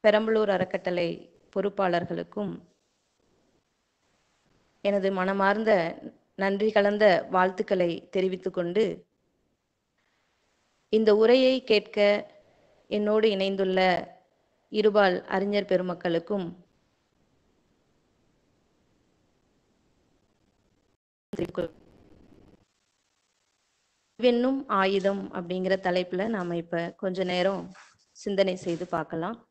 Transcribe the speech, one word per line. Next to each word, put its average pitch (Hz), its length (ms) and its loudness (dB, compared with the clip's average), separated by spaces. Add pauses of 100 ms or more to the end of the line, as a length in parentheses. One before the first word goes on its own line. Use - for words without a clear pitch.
பெரம்பலூர் 214 420 2
அறக்கட்டளை 180 880 -4 (160)
பொறுப்பாளர்களுக்கும் 180 1040 -4 (2250)
எனது 196 300 0
மனமார்ந்த 196 880 0 (360)
நன்றி 196 360 0
கலந்த 202 580 4
வாழ்த்துக்களை 185 800 0
தெரிவித்துக் 185 440 -4
கொண்டு, 180 520 -2 (1800)
இந்த 214 260 4
உரையை 254 480 4
கேட்க 208 640 2 (600)
என்னோடு 214 420 2
இணைந்துள்ள 190 760 0 (640)
இருபால் 208 560 2
அறிஞர் 196 400 -2
பெருமக்களுக்கும் 180 880 -2 (4000)
"அறிவென்னும் 247 460 2
ஆயுதம்" 196 680 0
அப்படிங்கிற 185 440 -2
தலைப்புல 180 500 -2
நாம 180 280 -4
இப்ப 170 420 -6
கொஞ்ச 185 260 -4
நேரம் 180 480 -2 (400)
சிந்தனை 196 440 -2
செய்து 175 320 -6
பார்க்கலாம். 170 640 -8